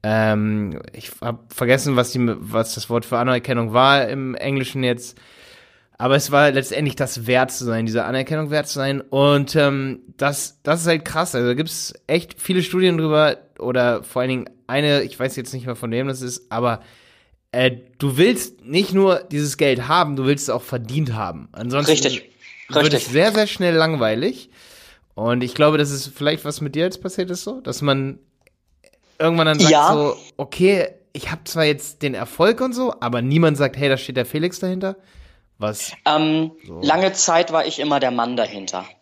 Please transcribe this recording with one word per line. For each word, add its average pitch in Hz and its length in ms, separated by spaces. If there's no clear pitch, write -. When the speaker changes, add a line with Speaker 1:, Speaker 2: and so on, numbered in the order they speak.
Speaker 1:
ähm, 107 800
ich - 260
hab 117 340
vergessen, 131 440
was 123 140
die, 127 100
was 113 540
das - 140
Wort 117 160
für 120 120
Anerkennung 120 560
war 131 340
im 131 280
Englischen 135 480
jetzt, 123 340
aber 127 180
es 135 160
war 143 200
letztendlich 135 440
das 123 320
wert 127 240
zu - 140
sein, 113 200
diese 110 200
Anerkennung 143 440
wert 147 180
zu - 80
sein 139 260
und, 143 560
ähm, 139 420
das, - 460
das 165 180
ist 165 60
halt 165 160
krass, 160 320
also 120 120
da 123 60
gibt's - 400
echt - 340
viele 180 220
Studien 180 340
drüber 151 400
oder 123 440
vor - 180
allen 127 80
Dingen 127 200
eine, 143 360
ich - 140
weiß 127 200
jetzt 123 160
nicht 127 140
mehr 120 100
von 117 140
wem 127 180
das 131 120
ist, 123 300
aber, 117 300
äh, 127 180
du 135 200
willst - 480
nicht 180 280
nur 190 380
dieses 147 240
Geld 127 320
haben, 151 300
du 131 80
willst 143 180
es - 60
auch 120 140
verdient 123 500
haben. 90 400
Ansonsten 135 380
Speaker 2:
Richtig, - 380
Speaker 1:
wird 147 180
Speaker 2:
richtig. 143 200
Speaker 1:
es 120 60
sehr, 175 200
sehr 208 160
schnell 175 280
langweilig 156 720
und 120 280
ich 123 120
glaube, 151 220
das 143 140
ist 135 220
vielleicht, 151 300
was 147 160
mit 147 160
dir 160 80
jetzt 180 180
passiert 185 280
ist, 175 140
so, 254 180
dass - 200
man 135 380
irgendwann 165 260
dann 151 140
sagt 151 120
Speaker 2:
Ja. 151 220
Speaker 1:
so, 147 240
okay, 185 520
ich - 180
hab - 160
zwar 160 160
jetzt - 380
den 135 140
Erfolg 170 440
und 254 140
so, 247 260
aber 120 220
niemand 151 340
sagt, 135 220
hey, 143 100
da 135 80
steht 131 220
der 120 80
Felix 165 340
dahinter. 190 380
Was 107 320
Speaker 2:
Ähm, 156 460
Speaker 1:
so. - 140
Speaker 2:
lange 180 320
Zeit 175 400
war 160 120
ich 156 140
immer 143 200
der 127 120
Mann 120 240
dahinter. 98 500